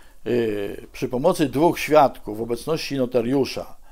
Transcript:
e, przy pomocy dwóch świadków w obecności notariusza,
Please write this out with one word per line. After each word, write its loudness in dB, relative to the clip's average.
e, -2
przy -8
pomocy 2
dwóch 2
świadków 4
w -6
obecności -4
notariusza, -2